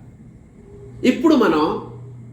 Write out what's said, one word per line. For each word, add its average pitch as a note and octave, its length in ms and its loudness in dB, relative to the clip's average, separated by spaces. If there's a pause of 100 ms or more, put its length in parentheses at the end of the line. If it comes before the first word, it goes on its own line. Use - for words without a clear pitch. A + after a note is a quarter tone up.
(1040)
ఇప్పుడు C#4 300 4
మనం E3+ 580 2 (400)